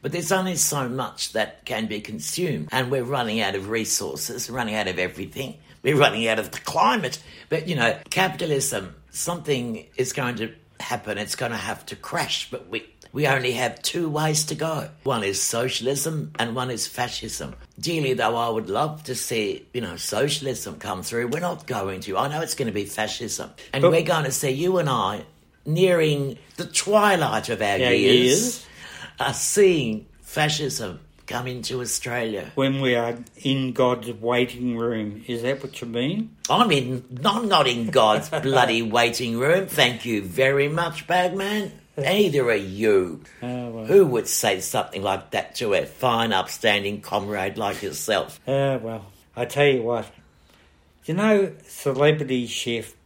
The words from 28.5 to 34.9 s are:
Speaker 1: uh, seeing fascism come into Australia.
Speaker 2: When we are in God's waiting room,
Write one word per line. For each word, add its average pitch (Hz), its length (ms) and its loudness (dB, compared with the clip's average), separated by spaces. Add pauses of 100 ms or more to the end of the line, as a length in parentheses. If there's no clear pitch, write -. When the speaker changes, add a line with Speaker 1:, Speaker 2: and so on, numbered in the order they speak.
Speaker 1:
uh, 123 120 0
seeing 147 760 4 (160)
fascism 135 760 -2 (260)
come 123 220 -4
into 127 320 -6
Australia. 113 760 -4
Speaker 2:
When 135 260 2
we 127 140 4
are 117 200 0 (260)
in 135 300 0
God's 123 400 2
waiting 123 680 -2
room, 110 480 -4